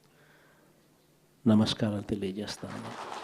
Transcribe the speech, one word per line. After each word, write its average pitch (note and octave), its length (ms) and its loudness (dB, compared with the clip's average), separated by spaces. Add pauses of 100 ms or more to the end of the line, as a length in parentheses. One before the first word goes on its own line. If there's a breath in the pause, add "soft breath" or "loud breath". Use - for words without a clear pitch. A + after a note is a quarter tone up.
(1500)
నమస్కారాలు G#2+ 540 4
తెలియజేస్తాను. G2+ 880 -6 (320)